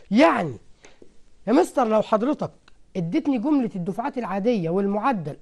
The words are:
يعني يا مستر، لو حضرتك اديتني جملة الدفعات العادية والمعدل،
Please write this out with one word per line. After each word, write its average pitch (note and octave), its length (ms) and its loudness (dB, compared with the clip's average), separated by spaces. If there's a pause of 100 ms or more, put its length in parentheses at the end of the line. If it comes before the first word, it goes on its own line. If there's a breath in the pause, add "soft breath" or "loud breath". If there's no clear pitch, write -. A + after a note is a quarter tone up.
(120)
يعني G#3+ 460 4 (920 soft breath)
يا A3 60 2
مستر، C#4+ 340 2
لو G#3+ 140 2
حضرتك A3 500 -2 (460)
اديتني B3 400 0
جملة C4 380 0
الدفعات G3+ 420 -6
العادية G3 520 -2
والمعدل، G3+ 720 -2